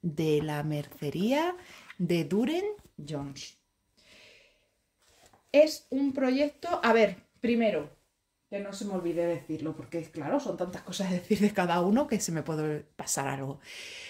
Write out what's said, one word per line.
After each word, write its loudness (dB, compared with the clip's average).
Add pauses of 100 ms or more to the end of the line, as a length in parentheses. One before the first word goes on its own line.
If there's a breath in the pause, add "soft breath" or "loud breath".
De 2
la -4
mercería -2 (440 loud breath)
de 0
Duren 0 (440)
Jones. -10 (1900 soft breath)
Es 6
un 0
proyecto, 0
a 6
ver, 6 (240)
primero, 2 (580)
que -6
no -8
se -8
me -4
olvide 0
decirlo, -4
porque -8
claro, -2
son -6
tantas -6
cosas -4
de 0
decir 2
de 4
cada 2
uno 4
que 0
se -4
me -2
puede -2
pasar -6
algo. -6 (500 loud breath)